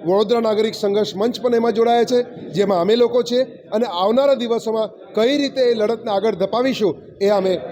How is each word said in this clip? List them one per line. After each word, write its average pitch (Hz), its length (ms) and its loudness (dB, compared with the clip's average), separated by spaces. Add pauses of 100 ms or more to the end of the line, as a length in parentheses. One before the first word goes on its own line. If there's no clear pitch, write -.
વડોદરા 208 340 2
નાગરિક 220 340 0
સંઘર્ષ 202 420 -2
મંચ 214 240 -2
પણ 240 140 0
એમાં 233 180 0
જોડાયા 233 320 2
છે, 247 180 0 (260)
જેમાં 185 320 0
અમે 202 160 2
લોકો 240 260 2
છે. 247 200 0
અને 240 440 -4
આવનારા 220 480 2
દિવસોમાં 220 560 -2 (240)
કઈ 240 220 2
રીતે 277 240 -2
એ 240 140 4
લડતને 220 360 -2
આગળ 202 240 0
ધપાવીશું, 214 600 0 (260)
એ 202 80 2
અમે 190 320 2 (120)